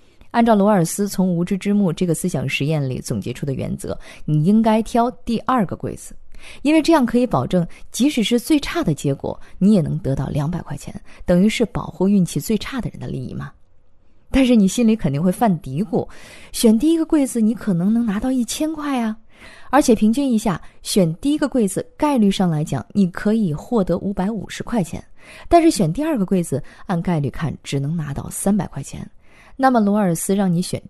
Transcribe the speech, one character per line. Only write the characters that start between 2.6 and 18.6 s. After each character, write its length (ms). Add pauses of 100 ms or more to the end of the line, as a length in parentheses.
验 240
里 100
总 220
结 100
出 140
的 80
原 240
则， 200 (280)
你 180
应 180
该 220
挑 260 (140)
第 180
二 240
个 120
柜 180
子， 180 (480)
因 120
为 80
这 100
样 140
可 120
以 80
保 220
证 180 (240)
即 200
使 120
是 160
最 220
差 240
的 100
结 220
果， 240 (200)
你 120
也 100
能 180
得 140
到 140
两 240
百 100
块 140
钱， 180 (320)
等 160
于 60
是 200
保 200
护 220
运 160
气 120
最 200
差 240
的 80
人 100
的 80
利 180
益 80
嘛。 200 (760)
但 160
是 120
你 100
心 180
里 80
肯 160
定 140
会 80
犯 280
嘀 220
咕， 240 (460)
选 260
第 140
一 60
个 80
柜 200
子 140
你 140
可 200
能 200
能 120
拿 140
到 100
一 140
千 300